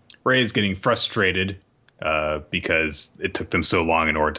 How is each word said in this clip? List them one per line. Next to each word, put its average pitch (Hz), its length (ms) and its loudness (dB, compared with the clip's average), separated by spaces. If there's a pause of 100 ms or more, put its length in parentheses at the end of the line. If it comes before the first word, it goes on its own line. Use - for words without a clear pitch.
(240)
Ray 127 160 4
is 113 100 0
getting 101 240 0
frustrated, 95 840 0 (460)
uh, 76 380 0 (100)
because 82 680 -2
it 95 140 -4
took - 160 -6
them 87 120 0
so 87 200 2
long 82 260 2
in 78 80 0
order 76 220 0